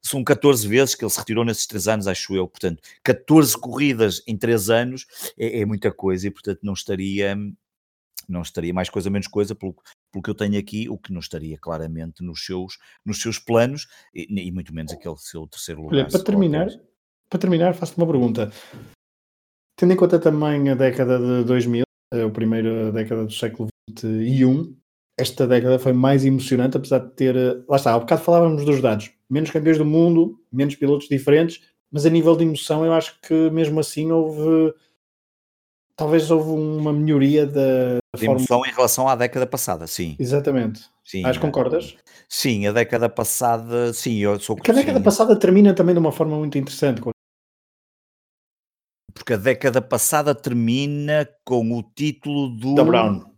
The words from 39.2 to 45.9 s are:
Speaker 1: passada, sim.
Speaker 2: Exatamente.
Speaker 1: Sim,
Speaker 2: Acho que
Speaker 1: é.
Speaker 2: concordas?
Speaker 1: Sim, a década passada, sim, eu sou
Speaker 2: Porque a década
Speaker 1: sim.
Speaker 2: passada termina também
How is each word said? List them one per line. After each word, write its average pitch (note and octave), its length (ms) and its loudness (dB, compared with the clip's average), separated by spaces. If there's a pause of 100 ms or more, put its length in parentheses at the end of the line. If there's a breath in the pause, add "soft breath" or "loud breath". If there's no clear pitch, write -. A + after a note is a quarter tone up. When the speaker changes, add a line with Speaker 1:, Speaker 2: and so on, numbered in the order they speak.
Speaker 1:
passada, E2+ 400 -6
sim. E2 320 -8
Speaker 2:
Exatamente. C3 600 -2 (240)
Speaker 1:
Sim, F#2+ 200 -6
Speaker 2:
Acho B2+ 140 0
que E3 60 -2
Speaker 1:
é. D3 40 0
Speaker 2:
concordas? C3 460 -2 (320 soft breath)
Speaker 1:
Sim, G#2 400 -2
a G#2 60 2
década A#2 360 0
passada, A#2 840 -2
sim, A#2 240 -4
eu G2+ 220 2
sou G#2+ 180 -6
Speaker 2:
Porque - 140 0
a - 20 6
década C#4 260 2
Speaker 1:
sim. G3 40 -2
Speaker 2:
passada G#3+ 360 4
termina G3 340 6
também F3+ 220 4